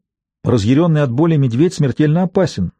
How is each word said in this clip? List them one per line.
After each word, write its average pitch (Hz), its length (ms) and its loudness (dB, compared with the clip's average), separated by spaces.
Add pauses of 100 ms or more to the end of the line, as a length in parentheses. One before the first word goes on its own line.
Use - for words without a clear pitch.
(440)
разъярённый 139 580 0
от 131 100 -2
боли 160 240 0
медведь 139 380 0
смертельно 151 500 0
опасен, 175 560 -2